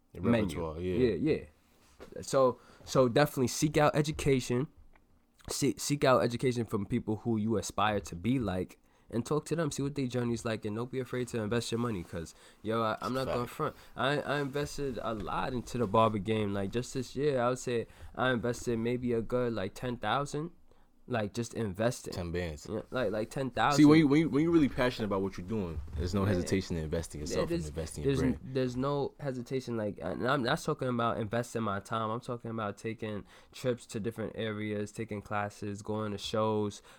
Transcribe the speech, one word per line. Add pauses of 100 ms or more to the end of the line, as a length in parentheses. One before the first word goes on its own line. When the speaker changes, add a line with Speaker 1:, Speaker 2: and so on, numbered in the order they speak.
(140)
Speaker 1:
Your
Speaker 2:
menu.
Speaker 1:
repertoire,
yeah. (120)
Speaker 2:
Yeah, (200)
yeah. (840)
So, (260)
so
definitely
seek
out
education. (840)
Se-,
seek
out
education
from
people
who
you
aspire
to
be
like, (360)
and
talk
to
them.
See
what
their
journey's
like,
and
don't
be
afraid
to
invest
your
money.
'Cause, (280)
yo,
I,
I'm
not
Speaker 1:
Fact.
Speaker 2:
gonna
front. (220)
I,
I
invested
a
lot
into
the
barber
game.
Like,
just
this
year,
I
would
say (280)
I
invested
maybe
a
good,
like,
ten
thousand. (560)
Like,
just
investing.
Speaker 1:
Ten
bands.
Speaker 2:
Yeah,
like,
like,
ten
thousand.
Speaker 1:
See,
when
you,
when
you,
when
you
really
passionate
about
what
you're
doing, (200)
there's
no
Speaker 2:
Yeah.
Speaker 1:
hesitation
to
invest
in
Speaker 2:
Yeah,
Speaker 1:
yourself
and
Speaker 2:
there's,
Speaker 1:
invest
in
your
Speaker 2:
there's
Speaker 1:
brand.
Speaker 2:
n-,
there's
no
hesitation.
Like,
and
I'm
not
talking
about
investing
my
time.
I'm
talking
about
taking (260)
trips
to
different
areas,
taking
classes,
going
to
shows, (180)